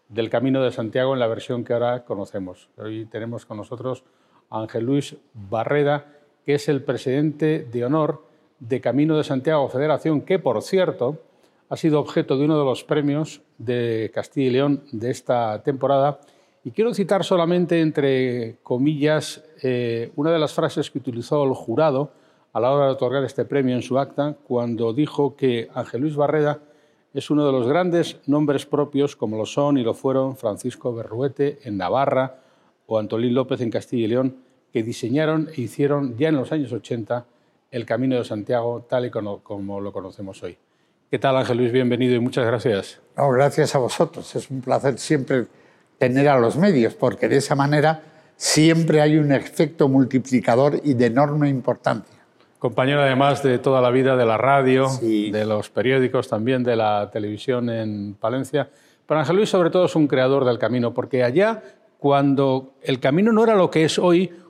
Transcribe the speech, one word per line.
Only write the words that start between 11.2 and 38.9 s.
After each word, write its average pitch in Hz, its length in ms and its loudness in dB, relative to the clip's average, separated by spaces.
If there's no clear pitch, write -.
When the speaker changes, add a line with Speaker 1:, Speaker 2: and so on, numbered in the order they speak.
Speaker 1:
ha 147 80 -6
sido 151 220 2
objeto 147 400 -2
de 143 60 2
uno 156 120 2
de 147 80 2
los 123 200 -2
premios 147 580 -2
de 117 560 -2
Castilla 135 320 -2
y 127 40 2
León 135 420 2
de 117 180 -4
esta 113 540 -2
temporada. 135 560 0
Y 123 80 -12
quiero 226 240 -2
citar 196 300 0
solamente, 170 560 2
entre 131 840 0
comillas, 147 800 0
eh, 120 500 -2
una 151 160 0
de 170 80 2
las 151 160 0
frases 151 380 -2
que 147 60 -10
utilizó 127 440 -4
el 135 120 0
jurado 143 580 0
a 113 80 -4
la 120 100 2
hora 143 160 2
de 135 60 2
otorgar 131 320 -2
este 123 200 -4
premio 131 300 0
en 120 80 -2
su 127 160 -2
acta, 143 380 -4
cuando 117 460 -2
dijo 143 420 -2
que 120 400 -2
Ángel 120 280 -6
Luis 151 120 -4
Barreda 147 460 0
es - 180 -8
uno 147 140 2
de 143 60 2
los 131 160 2
grandes 170 640 0
nombres 143 360 0
propios, 143 520 -2
como 110 200 -6
lo 107 80 -4
son 143 320 0
y 131 60 0
lo 113 100 0
fueron 131 440 -2
Francisco 120 580 -6
Berruete 135 720 -4
en 107 140 -6
Navarra 131 640 0
o 113 100 -2
Antolín 113 380 -2
López 127 260 -2
en 113 100 -2
Castilla 113 340 -4
y 110 40 0
León, 127 280 0
que 113 120 -2
diseñaron 156 720 -2
e 127 60 -4
hicieron 143 540 -2
ya 147 120 0
en 160 80 2
los 127 160 -4
años 131 200 -4
ochenta 120 540 -6
el 117 140 -8
Camino 127 280 0
de 120 100 0
Santiago 117 640 -4
tal 123 180 -2